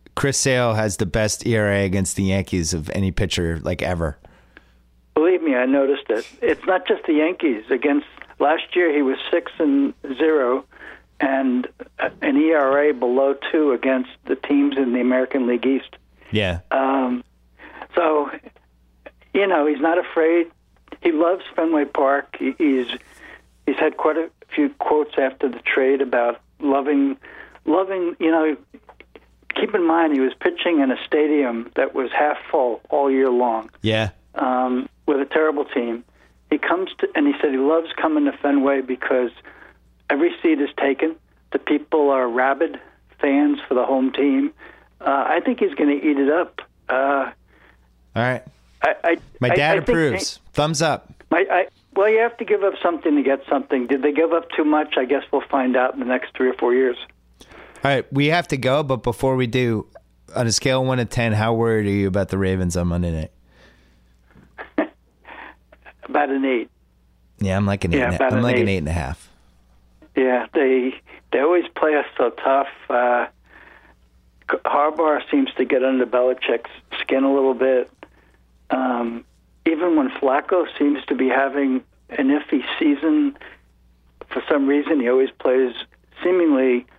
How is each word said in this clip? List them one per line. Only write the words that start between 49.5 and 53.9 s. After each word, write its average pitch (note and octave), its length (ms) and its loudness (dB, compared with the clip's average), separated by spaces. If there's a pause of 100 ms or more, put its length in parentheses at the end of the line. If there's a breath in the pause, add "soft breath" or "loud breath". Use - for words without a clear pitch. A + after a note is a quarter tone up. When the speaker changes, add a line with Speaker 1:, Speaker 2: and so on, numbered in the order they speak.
Speaker 2:
I, F3 40 2
Speaker 1:
dad D3 160 2
Speaker 2:
I F#3+ 100 2
think C#3 80 -4
Speaker 1:
approves. E3 520 0 (120)
Thumbs D3 300 0
up. D3+ 300 -2 (180)
Speaker 2:
my, E3+ 200 2
I, F#3 160 2 (280)
well, G3+ 140 4
you A3 120 4
have A3+ 180 -2
to A#3+ 60 -8
give G#3 180 0
up G3 200 0
something E3+ 340 0
to C#3+ 60 2
get C3+ 260 0
something. C3+ 380 -2
Did C3 160 0